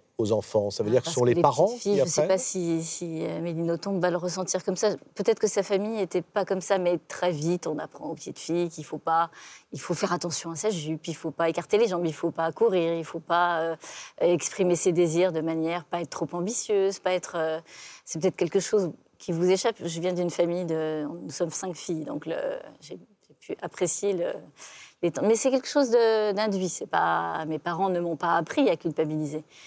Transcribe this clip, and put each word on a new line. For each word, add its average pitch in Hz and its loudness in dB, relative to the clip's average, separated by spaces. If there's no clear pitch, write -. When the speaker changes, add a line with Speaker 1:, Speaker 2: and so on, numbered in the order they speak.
Speaker 1:
aux 110 2
enfants, 104 2
ça - -2
veut 104 -2
Speaker 2:
Ah, 110 0
Speaker 1:
dire 123 4
que - -4
ce - -4
Speaker 2:
parce 156 -4
Speaker 1:
sont 127 2
Speaker 2:
que 120 6
Speaker 1:
les 120 8
Speaker 2:
les 170 2
Speaker 1:
parents 147 6
Speaker 2:
petites 240 -6
filles, 202 0
Speaker 1:
qui 185 4
Speaker 2:
je - 4
sais 151 2
Speaker 1:
apprennent ? 190 4
Speaker 2:
pas 185 -4
si, 170 -2
si, 165 -6
euh, 165 -4
Méline 165 -2
Autombe 180 -2
va 180 2
le 175 2
ressentir 180 -4
comme 185 -2
ça. 208 2
Peut-être 220 0
que 214 2
sa 196 0
famille 208 -2
était 180 -2
pas 196 -2
comme 185 -2
ça, 196 2
mais 175 2
très 180 -2
vite, 170 -2
on 151 -4
apprend 160 -12
aux 160 -8
petites 147 -12
filles 170 -2
qu'il 156 -12
faut 151 -8
pas, 165 0
il 139 -10
faut - -4
faire 175 0
attention 165 -4
à 165 -10
sa 208 -2
jupe, 160 -4
il 156 -4
faut 156 -6
pas 165 0
écarter 170 0
les 226 4
jambes, 175 0
il 156 0
faut - -2
pas 160 -2
courir, 180 2
il 165 -4
faut - -10
pas, 170 2
euh, 165 -2
exprimer 175 4
ses 180 4
désirs 170 4
de 160 0
manière 165 -2
pas 175 -4
être 165 -6
trop - -4
ambitieuse, 196 0
pas 185 0
être, 180 -2
euh, 160 -2
c'est 160 -8
peut-être 180 2
quelque 175 2
chose 190 2
qui - -6
vous 175 4
échappe. 220 2
Je 170 -4
viens 180 0
d'une 175 0
famille 175 0
de, 156 -2
nous 185 -10
sommes 160 -2
cinq 185 -6
filles, 156 -6
donc 156 -8
le, 160 -6
j'ai, 156 -14
j'ai - -20
pu - -6
apprécier 190 -2
le, 170 -2
les 170 0
temps. 131 -4
Mais 226 6
c'est 247 2
quelque 262 2
chose 277 4
de, 220 4
d'induit. 190 0
C'est - -8
pas, 165 0
mes 156 -4
parents 180 -2
ne 175 0
m'ont 170 -2
pas 170 2
appris 196 2
à 165 2
culpabiliser. 156 -2